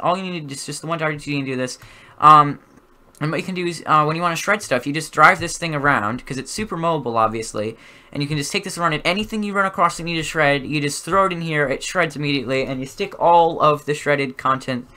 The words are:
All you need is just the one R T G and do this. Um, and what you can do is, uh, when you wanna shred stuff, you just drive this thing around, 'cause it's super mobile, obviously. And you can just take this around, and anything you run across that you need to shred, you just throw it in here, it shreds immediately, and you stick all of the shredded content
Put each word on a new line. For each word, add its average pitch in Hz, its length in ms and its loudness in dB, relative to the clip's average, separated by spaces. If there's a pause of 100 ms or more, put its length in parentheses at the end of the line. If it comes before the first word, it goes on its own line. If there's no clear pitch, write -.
All 175 160 0
you 190 60 -8
need 165 280 -8
is 139 140 -12
just 147 160 -10
the 147 60 -10
one 165 140 -6
R 151 120 -2
T 147 40 -8
G 147 200 -6
and 139 80 -4
do 131 100 -4
this. 127 240 -6 (400)
Um, 147 400 8 (640)
and 151 80 -2
what 175 100 -4
you 180 60 -8
can 190 80 -6
do 180 140 -4
is, 165 180 -6
uh, 151 180 6
when 151 120 0
you 170 80 -4
wanna 170 120 0
shred 208 280 -2
stuff, 123 240 -2
you 143 40 -4
just 151 220 -6
drive 165 260 6
this 165 180 -6
thing 165 180 -4
around, 127 500 0
'cause 135 120 -8
it's - 140 -8
super 208 240 -6
mobile, 156 420 -2
obviously. 110 600 -2 (340)
And 143 120 -6
you 139 40 -4
can 156 80 -4
just 147 160 -4
take 196 120 -2
this 175 160 -8
around, 165 140 0
and 147 120 -4
anything 214 380 -2
you 202 100 -4
run 196 140 0
across 180 280 0
that 165 80 -10
you 170 100 -6
need 165 40 -2
to 156 60 -4
shred, 143 420 0
you 147 160 -4
just 143 240 -4
throw 190 220 2
it 185 40 -2
in 170 80 -6
here, 151 280 0
it 131 160 -4
shreds 165 320 -2
immediately, 135 500 -2
and 131 140 -6
you 135 80 -8
stick 196 320 -8
all 165 420 4
of 147 240 2
the 147 80 -2
shredded 139 460 -2
content 131 580 -2